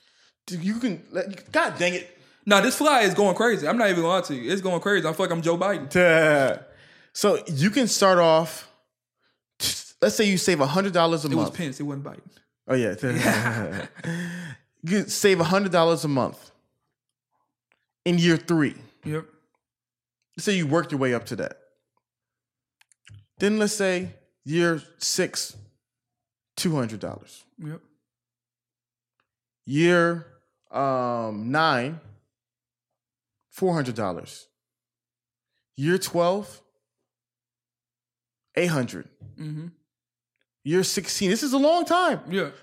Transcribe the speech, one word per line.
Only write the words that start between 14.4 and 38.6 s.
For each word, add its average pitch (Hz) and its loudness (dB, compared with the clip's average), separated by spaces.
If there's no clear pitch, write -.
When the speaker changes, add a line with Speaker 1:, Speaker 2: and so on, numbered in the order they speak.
Speaker 1:
You 185 0
save 190 2
a 165 2
hundred 190 0
dollars 165 2
a - -2
month 131 -4
in 175 2
year 170 4
three. 156 0
Speaker 2:
Yep. 151 -6
Speaker 1:
Let's 165 -14
say 208 2
you 180 0
worked 156 0
your 147 -2
way 131 0
up 113 -2
to 120 -8
that. - -8
Then 208 0
let's 208 0
say 185 -2
year 165 0
six, - -4
two 170 -2
hundred 113 -4
dollars. - -14
Speaker 2:
Yep. 156 -14
Speaker 1:
Year, 170 2
um, 120 -4
nine, 151 0
four 185 0
hundred 131 -2
dollars. 98 -8
Year 165 0
twelve, 185 -2
eight 175 2